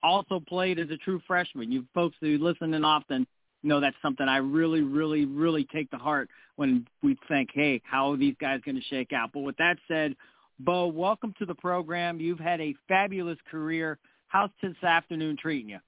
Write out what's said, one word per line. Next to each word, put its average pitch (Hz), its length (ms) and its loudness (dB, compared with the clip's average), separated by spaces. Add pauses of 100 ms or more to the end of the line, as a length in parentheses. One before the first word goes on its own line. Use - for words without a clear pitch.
Also 185 460 2
played 180 320 -2
as 165 120 -4
a 160 60 -6
true 185 300 -4
freshman. 143 460 -2
You 131 100 -2 (100)
folks 175 280 0
who 151 160 2
listen 160 360 0
in 156 120 0
often 147 420 2 (360)
know 147 180 4
that's 139 200 0
something 139 280 0
I 135 80 4
really, 160 440 2
really, 151 440 2
really 147 480 2
take 156 180 -4
to 135 60 -10
heart 135 320 -2 (260)
when 127 320 2 (160)
we 139 140 4 (100)
think, 139 260 0
"Hey, 139 300 2
how 139 300 0
are 143 40 -2
these 135 220 2
guys 135 260 -2
gonna 131 140 -4 (100)
shake 131 220 -4
out?" - 220 -2
But 143 80 -6
with 139 160 -6
that 170 200 2 (120)
said, 156 260 0 (440)
Bo, 175 280 2
welcome 190 520 -2
to 208 60 -4
the 170 100 -8
program. 175 680 -4
You've 170 180 -4
had 165 220 -2
a 147 140 -4 (120)
fabulous 190 520 0 (120)
career. 160 460 -4 (300)
How's 202 240 2 (100)
this 185 220 -6
afternoon 165 520 2
treating 139 360 -4
you? 95 160 -14